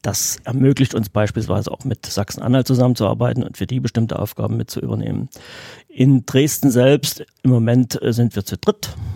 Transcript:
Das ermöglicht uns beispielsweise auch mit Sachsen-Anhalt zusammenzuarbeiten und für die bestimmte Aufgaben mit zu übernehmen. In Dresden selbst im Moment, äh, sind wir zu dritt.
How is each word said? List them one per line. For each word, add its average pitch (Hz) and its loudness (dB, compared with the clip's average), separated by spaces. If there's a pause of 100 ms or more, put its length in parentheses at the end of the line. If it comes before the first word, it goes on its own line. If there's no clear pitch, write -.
Das - -4
ermöglicht 131 2
uns 110 -2
beispielsweise 104 -2
auch - -12
mit 123 -6
Sachsen-Anhalt - -2
zusammenzuarbeiten 123 2
und - -8
für - -6
die 131 -4
bestimmte 117 -2
Aufgaben 107 -4
mit 113 -6
zu - -8
übernehmen. 110 -4 (580)
In 127 4
Dresden 143 2
selbst 135 2 (200)
im 131 4
Moment, 120 2
äh, 117 0
sind 117 0
wir 98 -2
zu - -8
dritt. - -4 (260)